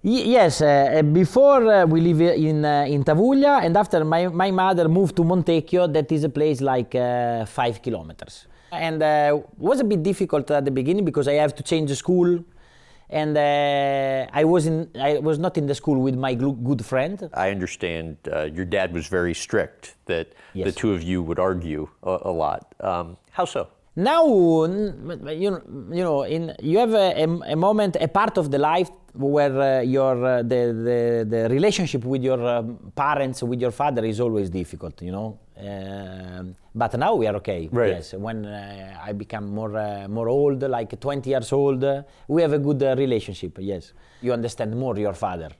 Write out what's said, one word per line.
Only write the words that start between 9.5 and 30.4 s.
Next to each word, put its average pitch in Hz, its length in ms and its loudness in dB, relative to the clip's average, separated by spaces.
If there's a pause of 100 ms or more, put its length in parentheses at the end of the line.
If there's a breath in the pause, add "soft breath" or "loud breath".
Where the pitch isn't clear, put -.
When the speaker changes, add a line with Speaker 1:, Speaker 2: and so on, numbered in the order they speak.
Speaker 1:
was 247 220 2
a 269 60 0
bit 202 180 0
difficult 165 480 -2
at 143 140 2
the 135 80 0
beginning 156 320 0
because 143 240 0
I 143 60 2
have 151 200 2
to - 80 -14
change 156 280 -2
the 139 40 0
school, 175 500 2 (640 soft breath)
and, 151 300 0
uh, 139 920 2
I 151 100 2
was 160 240 4
in, 160 240 0 (100)
I 143 180 2
was 151 200 0
not 180 180 -2
in 147 100 0
the 139 100 -2
school 135 260 0
with 131 140 0
my 131 180 -2
glu-, 135 200 0
good 120 300 -2
friend. 160 480 -4
Speaker 2:
I 95 180 0
understand, 85 680 -6 (160)
uh, 76 200 -2
your 90 120 -6
dad 92 280 -2
was 85 140 -6
very 87 280 0
strict, - 600 -4 (120)
that 82 260 -4 (200 loud breath)
the 95 80 -10
Speaker 1:
Yes. 95 140 -2
Speaker 2:
two 107 200 0
of 82 100 -4
you 90 180 -2
would 82 160 -4
argue 85 500 -2 (140)
a, 92 200 -4
a 92 100 -4
lot. 78 480 -6
Um, 87 380 -6 (120)
how 185 140 -4
so? - 240 -6 (260)
Speaker 1:
Now, 294 300 2 (380)
n-, 175 680 -6
you 180 220 -4
know, 175 100 -8 (300)
you 175 100 -2
know, 147 200 0
in, 160 380 -6
you 160 180 0
have 226 160 2
a, 190 280 2
a, 165 300 -2
a 156 40 -2
moment, 202 440 2
a 160 80 0
part 214 280 0
of 151 140 0
the 139 80 0
life 165 320 0 (220)
where, 139 480 0
uh, 135 220 2
your, 131 420 2
uh, 123 180 2